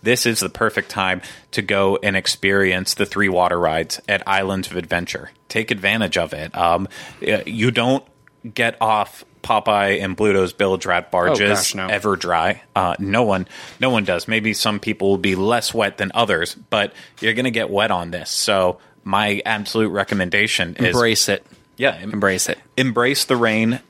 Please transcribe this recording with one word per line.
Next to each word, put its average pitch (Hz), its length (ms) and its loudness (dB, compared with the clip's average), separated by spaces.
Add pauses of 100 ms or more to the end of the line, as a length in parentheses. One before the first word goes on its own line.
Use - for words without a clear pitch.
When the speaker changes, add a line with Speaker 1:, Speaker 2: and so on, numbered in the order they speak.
Speaker 1:
This 120 260 2
is 117 140 2
the 95 80 -2
perfect - 420 -2
time 92 320 -2 (280)
to - 120 -4
go 98 380 2
and 101 160 0
experience 95 800 0
the 104 100 0
three 98 240 -2
water 87 300 2
rides 82 500 0
at 101 200 0
Islands 95 420 -2
of 90 60 -6
Adventure. 87 540 -6 (180)
Take 110 240 -2
advantage 101 440 0
of 85 180 -2
it. 76 220 -10
Um, 85 300 2 (340)
y-, - 240 0
you 113 280 0
don't 123 320 0 (500)
get 117 260 0
off 110 440 0 (180)
Popeye 104 580 2
and 95 160 -4
Bluto's 98 360 2
bilge 95 340 0
rat 87 240 0
barges 135 300 2 (100)
Speaker 2:
Oh, 104 40 4
gosh, 95 200 -2
no. 95 140 -6
Speaker 1:
ever 104 260 0
dry. 87 480 0 (140)
Uh, 90 240 0
no 101 240 0
one, 95 240 0 (320)
no 127 100 2
one 110 140 2
does. 90 240 -2
Maybe 110 260 0
some 104 240 -2
people 98 300 -2
will 98 100 2
be 95 160 0
less 104 400 0
wet 104 240 0
than 98 160 -4
others, 101 400 0
but 104 380 -4 (280)
you're 113 140 0
gonna 127 160 0
get 113 200 -2
wet 104 200 2
on 85 220 -2
this. 85 180 -10
So 95 480 0 (240)
my 101 420 0
absolute 107 440 -2
recommendation 95 880 0
is 90 180 2
Speaker 2:
Embrace 117 340 2
it. 98 160 -2 (320)
Speaker 1:
Yeah, 127 240 0
em- 101 120 -10
Speaker 2:
Embrace 98 360 0
it. - 100 -4 (180)
Speaker 1:
embrace 127 480 0
the 131 120 2
rain. 113 540 2